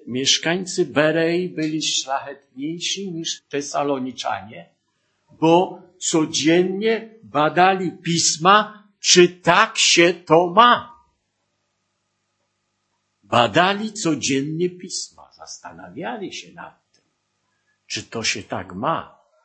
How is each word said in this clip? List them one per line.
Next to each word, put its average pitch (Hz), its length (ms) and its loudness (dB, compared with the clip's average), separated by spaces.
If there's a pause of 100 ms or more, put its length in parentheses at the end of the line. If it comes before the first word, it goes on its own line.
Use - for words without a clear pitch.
mieszkańcy 160 800 -2
Berei 165 640 0
byli 156 340 -6
szlachetniejsi 147 1300 -8
niż 165 300 -8
Tesaloniczanie? 127 1300 -6 (640)
Bo 170 420 2 (160)
codziennie 185 1200 0
badali 170 720 2
pisma, 170 960 0 (120)
czy 180 280 6
tak 190 500 2
się 175 360 4
to 175 420 2
ma. 233 420 4 (2250)
Badali 180 680 2
codziennie 151 760 -2
pisma, - 640 -14
zastanawiali 170 1000 -14
się 175 200 -16
nad - 400 -20
tym, - 120 -20 (840)
czy - 160 -10
to 113 220 -10
się 107 180 -4
tak 90 320 -10
ma, 123 440 -6 (260)